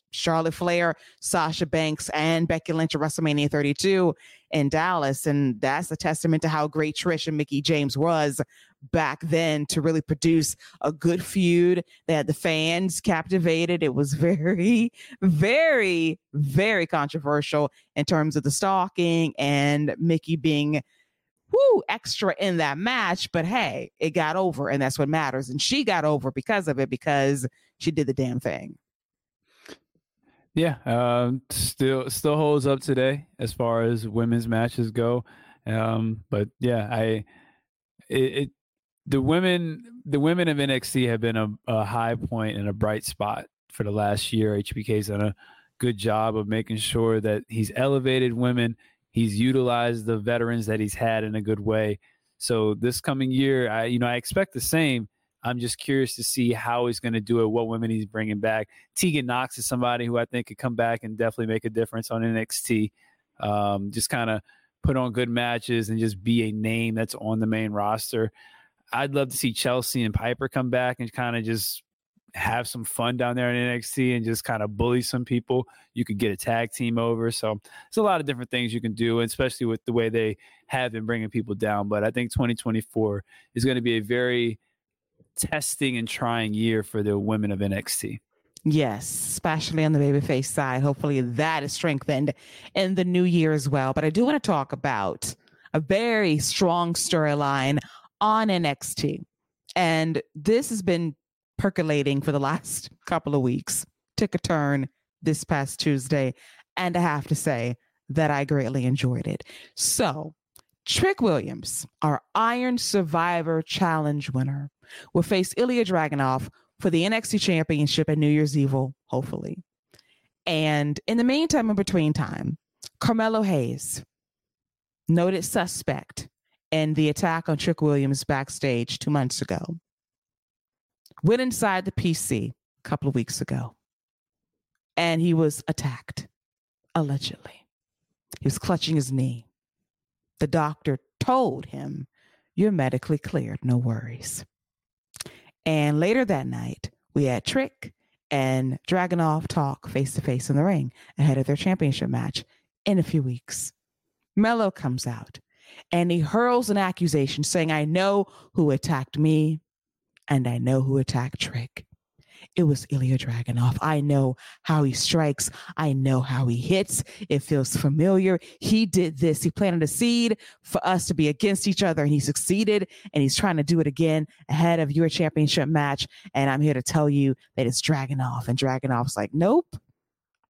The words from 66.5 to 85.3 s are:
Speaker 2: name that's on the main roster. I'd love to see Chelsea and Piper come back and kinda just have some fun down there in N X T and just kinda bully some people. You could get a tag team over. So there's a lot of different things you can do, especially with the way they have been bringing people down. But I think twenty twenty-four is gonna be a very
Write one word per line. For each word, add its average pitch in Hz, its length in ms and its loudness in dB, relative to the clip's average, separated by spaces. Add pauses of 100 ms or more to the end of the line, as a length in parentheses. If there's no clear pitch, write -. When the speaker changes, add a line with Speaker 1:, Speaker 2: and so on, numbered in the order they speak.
Speaker 2:
name 113 440 -2
that's 113 180 -4
on 110 240 -4
the 110 80 0
main 110 240 -2
roster. 107 640 -2 (600)
I'd 139 220 -2
love 139 160 0
to 131 60 -10
see 123 160 0
Chelsea 123 520 -2
and 107 100 0
Piper 123 340 -2
come 127 220 -2
back 127 280 0
and 117 140 -8
kinda 117 300 -2
just 110 400 -4 (520)
have 113 340 -2
some 117 160 -10
fun 120 320 -2
down 120 200 0
there 123 140 0
in 120 60 0
N 123 200 -2
X 113 160 -10
T 127 220 0
and 117 100 -2
just 113 200 -2
kinda 110 220 -2
bully 120 360 0
some 123 220 -4
people. 123 440 0 (260)
You 120 100 -2
could 104 140 -4
get 107 140 0
a 92 40 -6
tag 117 360 -2
team 117 260 -2
over. 117 320 0
So 110 320 -4
there's - 360 -20
a 220 40 4
lot 190 180 2
of 147 60 -8
different 123 240 -6
things 120 240 -2
you 117 60 -4
can 110 140 -4
do, 117 260 2
especially 120 460 -2
with 113 180 -4
the 120 80 -2
way 113 160 2
they 110 300 0 (280)
have 127 240 -2
been 110 160 -6
bringing 110 240 -4
people 110 240 -4
down. 104 340 -2
But 104 140 0
I 110 80 2
think 120 220 -4
twenty 120 240 0
twenty-four 110 640 -2 (320)
is 120 100 -2
gonna 127 160 0
be 117 180 0
a - 20 -2
very 120 580 0 (760)